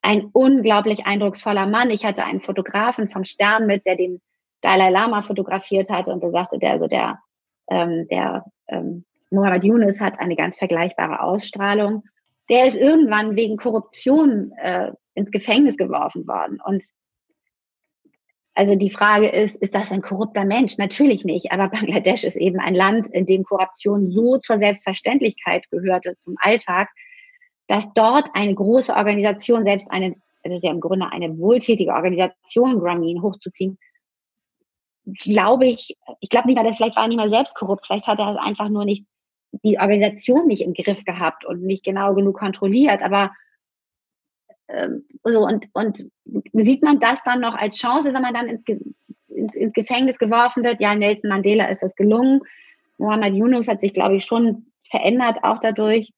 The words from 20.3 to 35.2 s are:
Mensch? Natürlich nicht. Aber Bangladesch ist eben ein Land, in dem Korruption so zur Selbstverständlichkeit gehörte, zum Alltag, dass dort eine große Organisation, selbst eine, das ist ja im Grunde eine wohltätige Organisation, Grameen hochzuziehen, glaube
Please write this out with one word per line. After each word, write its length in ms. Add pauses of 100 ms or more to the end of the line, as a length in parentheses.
Mensch? 340
Natürlich 460
nicht. 260
Aber 180
Bangladesch 540
ist 140
eben 240
ein 160
Land, 320
in 180
dem 160
Korruption 680
so 260
zur 200
Selbstverständlichkeit 1120
gehörte, 500
zum 180
Alltag, 520 (760)
dass 280
dort 400
eine 200
große 400
Organisation, 680
selbst 260
eine, 240 (300)
das 80
ist 100
ja 80
im 100
Grunde 300
eine 280
wohltätige 540
Organisation, 840
Grameen 440
hochzuziehen, 560 (1300)
glaube 600